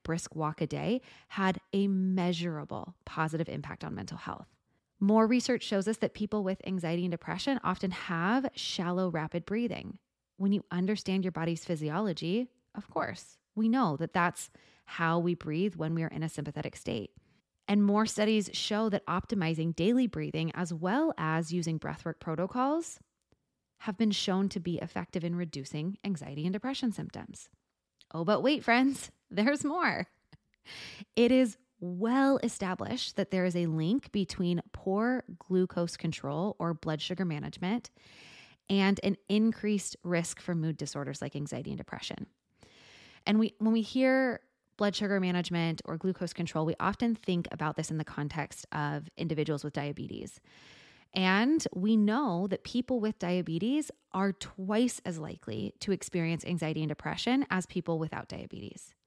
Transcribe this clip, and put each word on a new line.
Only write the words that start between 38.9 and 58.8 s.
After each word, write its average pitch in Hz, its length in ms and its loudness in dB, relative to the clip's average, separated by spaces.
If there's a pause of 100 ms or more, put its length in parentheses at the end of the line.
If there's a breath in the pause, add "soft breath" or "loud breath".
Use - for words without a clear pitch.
an 196 140 2 (120)
increased 214 720 2
risk 175 380 -2
for 180 140 -2
mood 160 240 0
disorders 143 420 -6
like 135 160 -6
anxiety 143 340 -6
and - 60 -6
depression. - 500 -10 (1000 loud breath)
And 208 120 6
we, 220 200 4
when 220 140 4
we 226 100 4
hear 262 580 4 (360)
blood 202 180 2
sugar 202 260 2
management 170 640 2
or - 120 -4
glucose 180 360 -2
control, 160 320 0
we 156 160 2
often 226 340 2
think 175 380 0
about 151 240 -2
this 160 140 -2
in 156 80 -2
the 156 60 -2
context - 680 -6
of 147 440 -4
individuals 151 480 -2
with 147 80 -6
diabetes. - 680 -8 (760 loud breath)
And 208 580 4
we 208 240 2
know 208 520 4
that - 160 -4
people 247 340 -2
with 214 220 -2
diabetes 180 720 0 (220)
are 190 200 2
twice 214 720 0
as 170 140 -4
likely 151 640 -6
to 202 120 0
experience 165 520 0
anxiety 160 380 -2
and 156 60 0
depression 175 640 0
as 185 160 0
people 170 320 -2
without - 300 -6
diabetes. - 640 -12 (120)